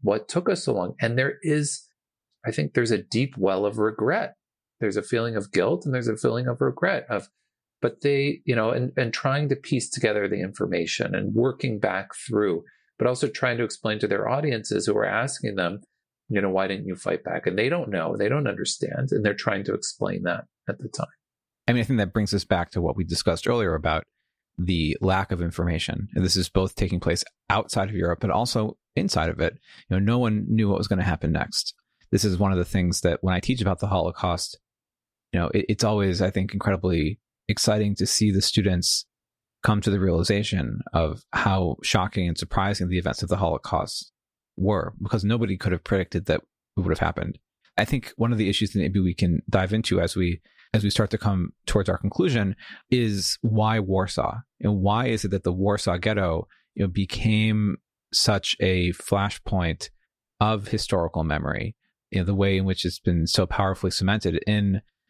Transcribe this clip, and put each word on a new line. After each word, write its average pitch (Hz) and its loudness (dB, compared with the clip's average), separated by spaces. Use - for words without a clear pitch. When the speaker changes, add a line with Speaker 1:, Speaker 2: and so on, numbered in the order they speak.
Speaker 1:
what 104 0
took 175 -2
us - -2
so 131 2
long. 90 -2
And 117 0
there 139 0
is, 151 -2
I - -2
think 143 -2
there's 117 2
a 104 2
deep 131 -2
well 95 2
of 107 -2
regret. 110 0
There's 104 -2
a 98 0
feeling 117 -2
of 104 -6
guilt 123 2
and 135 -2
there's 120 -2
a 110 -2
feeling 123 0
of 120 -4
regret 139 -2
of, 107 -4
but - -2
they, 143 0
you 123 2
know, 110 2
and, 123 0
and 120 0
trying 143 0
to 135 0
piece - -2
together 104 0
the 98 -2
information 92 -2
and 101 -2
working 120 0
back 98 -2
through, 104 0
but - 2
also 127 0
trying 123 -2
to 120 -2
explain 107 -4
to 110 0
their 101 0
audiences 120 -2
who 107 2
are 107 2
asking 110 -2
them, 95 -2
you 107 0
know, 98 2
"Why 95 2
didn't 95 -4
you 92 -6
fight - -2
back?" 87 -6
And 92 0
they 117 2
don't 156 -2
know, 82 -2
they 101 0
don't 139 0
understand. - -4
And 104 2
they're 101 2
trying 101 -2
to 101 -2
explain 92 -4
that 87 -4
at - -6
the 113 -12
time. - -8
Speaker 2:
I 123 4
mean, 120 2
I - 0
think 127 0
that 98 0
brings 104 0
us 101 0
back 87 0
to 87 -2
what 82 0
we 92 -2
discussed 85 -2
earlier 104 2
about 78 0
the 85 2
lack 95 0
of 87 -2
information. 85 -2
And 92 2
this 85 2
is 90 0
both 95 0
taking 92 -2
place 87 0
outside 101 0
of 107 -6
Europe, 85 0
but 101 0
also 110 -2
inside 85 0
of - -4
it. - 0
You 92 2
know, 98 4
no 117 4
one 110 0
knew 110 4
what 101 2
was 95 -2
gonna 92 2
happen 80 0
next. - -4
This 107 2
is 92 2
one 98 4
of 92 2
the 87 2
things 90 0
that 85 2
when 92 2
I 90 0
teach 127 -2
about 95 0
the 95 -2
Holocaust, 87 -2
you 90 0
know, 85 0
it, - 2
it's 110 0
always, 98 2
I 95 2
think, 95 -2
incredibly 92 0
exciting 107 2
to 98 0
see 107 2
the 95 2
students - 2
come 104 4
to 101 2
the 98 2
realization 90 2
of 80 0
how 95 2
shocking 92 0
and 85 -2
surprising 98 0
the 92 0
events 80 -2
of - -4
the 90 2
Holocaust - -2
were, 95 0
because 101 -2
nobody 107 0
could 92 -2
have 87 -2
predicted 92 -2
that - 2
it - -8
would 85 0
have 82 0
happened. - -2
I 104 2
think - -2
one 117 2
of 110 2
the 98 2
issues 101 0
that 101 0
maybe 95 2
we 90 2
can 87 2
dive 92 2
into 104 2
as 87 0
we, 87 0
as 104 2
we 101 2
start 104 2
to 110 0
come 95 0
towards 101 2
our 95 0
conclusion 113 0
is 107 0
why 110 2
Warsaw, 95 -2
and 101 2
why 107 2
is 113 0
it 98 -2
that 95 -2
the 90 0
Warsaw 95 0
Ghetto, 92 0
you - 0
know, 95 2
became 107 2
such - 2
a 90 2
flashpoint 98 -2
of 107 0
historical 85 0
memory, 76 -2
you 95 0
know, 90 0
the 98 2
way 98 4
in 95 2
which 92 0
it's - -4
been 85 2
so - 2
powerfully 95 0
cemented 95 0
in 104 2